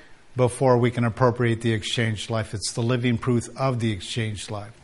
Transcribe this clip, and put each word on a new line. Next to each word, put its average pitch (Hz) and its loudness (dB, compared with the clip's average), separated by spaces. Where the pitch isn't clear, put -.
before 123 4
we 120 4
can 120 -2
appropriate 117 2
the 113 0
exchanged 110 -2
life. 113 -2
It's 101 -6
the 127 -4
living 120 2
proof 120 0
of 131 -2
the 113 0
exchanged 107 -6
life. 104 -10